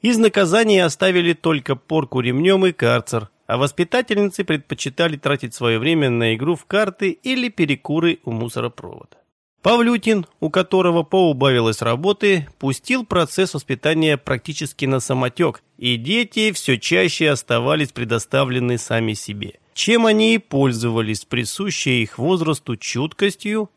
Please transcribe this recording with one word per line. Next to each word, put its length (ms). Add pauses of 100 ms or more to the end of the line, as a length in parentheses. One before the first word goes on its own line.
Из 160
наказания 680
оставили 480
только 420
порку 460
ремнём 440
и 60
карцер, 580 (160)
а 120
воспитательницы 880
предпочитали 720
тратить 360
своё 260
время 300
на 240
игру 220
в 80
карты 460
или 400
перекуры 760
у 80
мусоропровода. 840 (440)
Павлютин, 640 (140)
у 100
которого 540
поубавилось 760
работы, 680 (120)
пустил 460
процесс 480
воспитания 600
практически 680
на 160
самотёк, 600 (160)
и 200
дети 560
всё 240
чаще 520
оставались 640
предоставлены 840
сами 340
себе, 480 (140)
чем 320
они 300
и 20
пользовались, 880
присущей 760
их 140
возрасту 600
чуткостью 1000